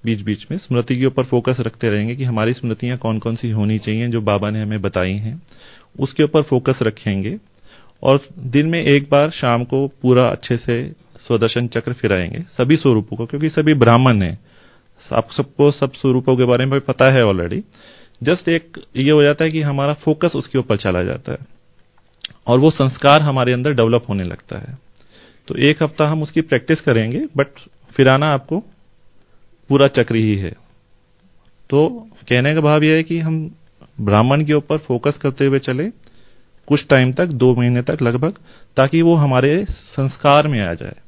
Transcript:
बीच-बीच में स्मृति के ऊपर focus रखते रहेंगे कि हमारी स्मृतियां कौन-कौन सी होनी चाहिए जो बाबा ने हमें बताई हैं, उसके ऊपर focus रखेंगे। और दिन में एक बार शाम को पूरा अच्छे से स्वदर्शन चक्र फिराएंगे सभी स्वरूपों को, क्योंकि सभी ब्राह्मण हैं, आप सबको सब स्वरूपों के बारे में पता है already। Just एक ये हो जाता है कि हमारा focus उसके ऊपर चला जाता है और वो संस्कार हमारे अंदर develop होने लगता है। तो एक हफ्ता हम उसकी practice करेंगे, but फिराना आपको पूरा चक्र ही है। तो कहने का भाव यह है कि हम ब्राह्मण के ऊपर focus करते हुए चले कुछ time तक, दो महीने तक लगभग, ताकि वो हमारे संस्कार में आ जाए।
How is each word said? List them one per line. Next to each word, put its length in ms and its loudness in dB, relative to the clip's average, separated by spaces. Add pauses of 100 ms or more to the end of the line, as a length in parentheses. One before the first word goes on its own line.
बीच-बीच 420 -6
में 80 -8
स्मृति 380 -2
के 100 0
ऊपर 160 0
focus 380 -2
रखते 280 -4
रहेंगे 280 -2
कि 80 -6
हमारी 300 0
स्मृतियां 440 -6
कौन-कौन 380 -4
सी 140 -6
होनी 280 0
चाहिए 300 -4
जो 120 -2
बाबा 300 -2
ने 120 -6
हमें 200 -6
बताई 300 -2
हैं, 300 -8 (580)
उसके 220 -2
ऊपर 200 2
focus 400 -2
रखेंगे। 560 -4 (640)
और 180 2 (180)
दिन 280 -2
में 180 -4
एक 260 2
बार 200 2
शाम 340 -2
को 240 -4
पूरा 400 2
अच्छे 280 -4
से 360 -6 (260)
स्वदर्शन 500 -2
चक्र 240 -6
फिराएंगे 480 -4
सभी 360 -2
स्वरूपों 400 0
को, 100 -8
क्योंकि 240 -4
सभी 240 2
ब्राह्मण 480 4
हैं, 160 -4 (760)
आप 180 -2
सबको 400 0
सब 220 -4
स्वरूपों 440 0
के 80 2
बारे 220 2
में 140 -2
पता 300 2
है 120 4
already। 380 -2 (640)
Just 240 -2
एक 300 -4 (180)
ये 140 0
हो 120 6
जाता 220 2
है 60 0
कि 120 -4
हमारा 300 -2
focus 440 -2
उसके 220 -4
ऊपर 180 -2
चला 260 -2
जाता 300 -8
है 60 -8 (1080)
और 120 2
वो 120 6
संस्कार 520 2
हमारे 300 0
अंदर 220 -2
develop 340 2
होने 160 -4
लगता 340 -12
है। 200 -16 (720)
तो 60 -8
एक 280 2
हफ्ता 240 -2
हम 160 -2
उसकी 180 -2
practice 400 -2
करेंगे, 460 0
but 200 -2 (440)
फिराना 360 2
आपको 380 -4 (1040)
पूरा 200 4
चक्र 260 0
ही 220 0
है। 140 -6 (1200)
तो 380 0 (200)
कहने 260 0
का 60 0
भाव 220 2
यह 120 2
है 80 2
कि 160 -4
हम 360 -6 (460)
ब्राह्मण 440 2
के 80 0
ऊपर 260 0
focus 400 -4
करते 280 -2
हुए 120 2
चले 320 -4 (760)
कुछ 220 0
time 240 4
तक, 140 -2
दो 280 2
महीने 280 0
तक 200 -4
लगभग, 320 -2 (420)
ताकि 260 2
वो 120 4
हमारे 560 2
संस्कार 800 0
में 120 -2
आ 140 -4
जाए। 200 -12 (140)